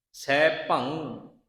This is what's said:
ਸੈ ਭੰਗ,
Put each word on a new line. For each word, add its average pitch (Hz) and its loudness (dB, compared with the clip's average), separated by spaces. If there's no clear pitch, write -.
ਸੈ 151 2
ਭੰਗ, 139 -2